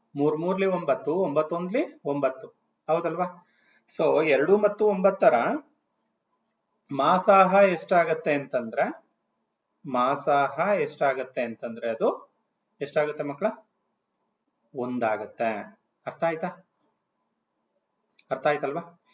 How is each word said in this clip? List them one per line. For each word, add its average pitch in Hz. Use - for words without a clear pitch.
ಮೂರ್ 151
ಮೂರ್ಲಿ 185
ಒಂಬತ್ತು, 170
ಒಂಬತ್ತು 156
ಒಂದ್ಲಿ 180
ಒಂಬತ್ತು. 143
ಹೌದಲ್ವಾ? 170
So, 151
ಎರಡು 156
ಮತ್ತು 214
ಒಂಬತ್ತರ 190
ಮಾಸಾಹ 180
ಎಷ್ಟಾಗತ್ತೆ 170
ಅಂತಂದ್ರೆ, 135
ಮಾಸಾಹ 139
ಎಷ್ಟಾಗತ್ತೆ 139
ಅಂತಂದ್ರೆ 113
ಅದು 165
ಎಷ್ಟಾಗತ್ತೆ 147
ಮಕ್ಕಳ? 143
ಒಂದಾಗತ್ತೆ. 113
ಅರ್ಥ -
ಆಯ್ತಾ? 165
ಅರ್ಥ 139
ಆಯ್ತಲ್ವಾ? 147